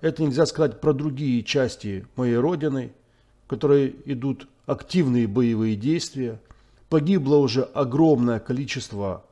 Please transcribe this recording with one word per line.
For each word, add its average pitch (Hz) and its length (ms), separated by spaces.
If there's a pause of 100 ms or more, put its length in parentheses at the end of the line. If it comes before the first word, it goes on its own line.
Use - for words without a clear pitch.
это 160 200
нельзя 147 240
сказать 147 360
про 151 100
другие 135 520
части 110 600 (120)
моей 123 180
родины, 135 560 (540)
в - 20
которой 139 560
идут 135 460 (160)
активные 127 600
боевые 110 500
действия. 127 640 (480)
Погибло 151 480
уже 131 260
огромное 127 800
количество 107 920